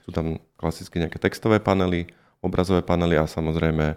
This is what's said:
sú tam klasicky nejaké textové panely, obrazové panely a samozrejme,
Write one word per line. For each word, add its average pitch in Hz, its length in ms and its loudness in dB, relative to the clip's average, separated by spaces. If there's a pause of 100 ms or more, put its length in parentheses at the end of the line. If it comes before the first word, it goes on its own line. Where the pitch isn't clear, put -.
sú - 80 -18
tam 80 320 -4 (160)
klasicky - 400 -6
nejaké 80 220 -4
textové 107 420 2
panely, 90 480 0 (300)
obrazové 92 420 2
panely 85 380 2
a 78 80 2
samozrejme, 80 600 0 (100)